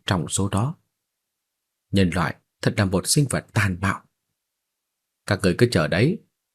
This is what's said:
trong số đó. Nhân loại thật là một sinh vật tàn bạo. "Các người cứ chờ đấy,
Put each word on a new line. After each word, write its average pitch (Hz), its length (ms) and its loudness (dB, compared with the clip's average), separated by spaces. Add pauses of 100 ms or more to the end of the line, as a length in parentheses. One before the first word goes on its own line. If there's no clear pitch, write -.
trong 87 220 -2
số 98 200 -2
đó. 120 280 -2 (1120)
Nhân 95 200 2
loại 82 260 -4 (260)
thật - 140 0
là 104 80 2
một 92 220 0
sinh 147 240 2
vật - 220 -4
tàn 98 280 -2
bạo. 98 240 -4 (1200)
"Các 98 160 0
người 90 160 2
cứ 123 120 4
chờ 78 180 2
đấy, 120 300 2 (360)